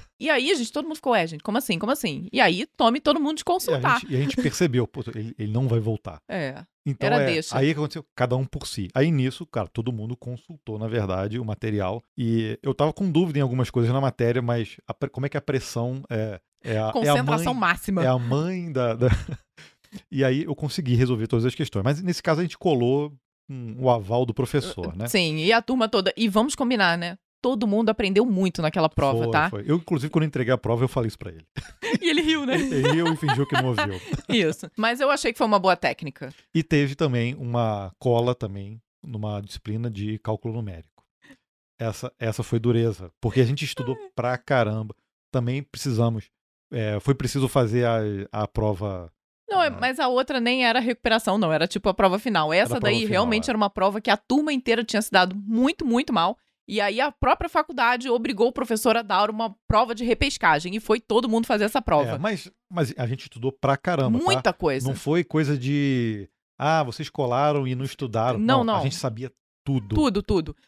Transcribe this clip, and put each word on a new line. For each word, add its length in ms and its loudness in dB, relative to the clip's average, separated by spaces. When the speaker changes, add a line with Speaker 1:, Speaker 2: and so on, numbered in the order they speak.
Speaker 1:
E 100 -2
aí, 240 2
gente, 180 -2
todo 140 -4
mundo 100 -8
ficou, 160 -2
"Ué, 140 2
gente, 160 -12
como 160 -2
assim? 200 -4
Como 140 -2
assim?" 400 -6
E 80 2
aí, 260 4
tome 240 2
todo 200 2
mundo 160 -2
de 60 -10
Speaker 2:
E 0 -
a 20 -10
Speaker 1:
consultar. 560 0
Speaker 2:
gente, 120 -8
e 40 0
a 40 2
gente 160 -2
percebeu, 500 0
"Pô, 160 -10
ele, 240 -10
ele 140 -4
não 160 0
vai 120 2
voltar." 480 -6
Speaker 1:
É. 360 -8
Speaker 2:
Então, 200 -2
Speaker 1:
Era 140 2
Speaker 2:
é, 40 2
Speaker 1:
deixa. 320 -2
Speaker 2:
aí 140 2
aconteceu, 420 -6
cada 220 0
um 80 0
por 200 -10
si. 300 -8
Aí 160 4
nisso, 340 0
cara, 220 -6
todo 260 -6
mundo 240 -8
consultou, 640 -12
na 80 -6
verdade, 540 -2
o 40 -6
material. 560 -4
E 460 0
eu 100 -2
tava 200 0
com 180 -2
dúvida 300 2
em 20 2
algumas 280 0
coisas 220 2
na 80 2
matéria, 400 0
mas 360 -2
a 80 -8
pre-, 160 -6
como 160 -6
é 20 -4
que 80 -8
a 40 -4
pressão 680 -4
é, 320 -4
é 160 -2
a, 60 0
é 40 0
a 40 -4
Speaker 1:
Concentração 600 2
Speaker 2:
mãe, 60 -4
Speaker 1:
máxima. 440 0
Speaker 2:
é 20 4
a 100 4
mãe 540 -2
da, 240 0
da 140 2
<laughs> 360 -2
E 120 2
aí 200 0
eu 100 -4
consegui 400 -2
resolver 320 2
todas 180 0
as 120 0
questões. 260 -4
Mas 180 0
nesse 220 -4
caso 160 2
a 60 0
gente 120 -8
colou 560 2
com 320 -10
o 100 2
aval 340 2
do 80 -6
professor, 640 -4
né? 120 -6
Speaker 1:
Sim, 300 0
e 140 2
a 80 4
turma 280 -2
toda. 280 0
E 120 2
vamos 260 2
combinar, 420 2
né? 220 -6
Todo 240 0
mundo 240 2
aprendeu 360 2
muito 340 0
naquela 280 2
prova, 360 2
Speaker 2:
Foi, 80 0
Speaker 1:
tá? 180 2
Speaker 2:
foi. 180 -8
Eu, 80 4
inclusive, 340 -2
quando 140 2
entreguei 280 0
a 60 2
prova, 240 0
eu 60 2
falei 200 -2
isso 100 -10
pra 120 -14
ele. 140 -18
Speaker 1:
<laughs> 200 -16
E 80 2
ele 100 2
riu, 240 0
né? 100 0
Speaker 2:
Ele, 200 0
ele 180 2
riu 200 2
e 40 -2
fingiu 300 0
que 80 -6
não 140 2
ouviu. 300 -2
Speaker 1:
<laughs> 160 -8
Isso. 480 0
Mas 240 0
eu 100 2
achei 220 0
que 60 -10
foi 80 2
uma 120 4
boa 180 6
técnica. 560 -6
Speaker 2:
E 80 2
teve 320 2
também 420 0
uma 640 -2
cola 360 2
também, 460 -10
numa 360 -6
disciplina 500 -8
de 280 -6
cálculo 360 -6
numérico. 480 -12
Essa, 400 -6
essa 240 -4
foi 160 0
dureza, 520 0
porque 200 0
a 40 8
gente 200 -2
estudou 360 -6
Speaker 1:
Ai. 140 -16
Speaker 2:
pra 240 -2
caramba. 560 0
Também 300 -2
precisamos, 680 -2
é, 280 -2
foi 140 2
preciso 340 -2
fazer 380 2
a, 140 2
a 160 -2
prova, 640 -4
Speaker 1:
Não, 140 2
é, 40 4
Speaker 2:
ah. 120 -4
Speaker 1:
mas 220 -2
a 80 2
outra 320 0
nem 240 2
era 160 4
recuperação, 560 0
não. 160 2
Era, 140 2
tipo, 220 -2
a 60 2
prova 240 4
final. 340 0
Speaker 2:
Era 100 6
a 20 6
Speaker 1:
Essa 60 -4
Speaker 2:
prova 60 -4
Speaker 1:
daí 140 2
Speaker 2:
final, 100 -2
Speaker 1:
realmente 380 2
Speaker 2:
é. 20 -2
Speaker 1:
era 80 0
uma 120 2
prova 300 0
que 100 -2
a 60 6
turma 360 0
inteira 300 0
tinha 200 -2
se 80 -6
dado 260 4
muito, 480 0
muito 280 0
mal. 260 0
E 120 -2
aí 200 0
a 120 0
própria 360 2
faculdade 600 0
obrigou 400 2
o 40 -2
professor 440 2
a 60 0
dar 280 2
uma 240 -4
prova 260 4
de 80 -6
repescagem. 720 2
E 60 -2
foi 180 2
todo 300 2
mundo 180 2
fazer 180 2
essa 180 0
prova. 300 2
Speaker 2:
É, 60 -4
mas, 320 -4
mas 240 0
a 100 -4
gente 180 -4
estudou 280 -6
pra 240 0
caramba, 420 0
tá? 60 -2
Speaker 1:
Muita 280 2
coisa. 360 -2
Speaker 2:
Não 80 -4
foi 260 0
coisa 340 0
de, 720 -2
"Ah, 240 2
vocês 260 -8
colaram 600 0
e 80 -2
não 80 -6
estudaram." 540 -2
Speaker 1:
Não, 260 4
Speaker 2:
Não, 100 0
a 40 0
Speaker 1:
não. 40 0
Speaker 2:
gente 140 -2
sabia 340 -6
tudo. 300 -2
Speaker 1:
Tudo, 300 2
tudo. 320 -2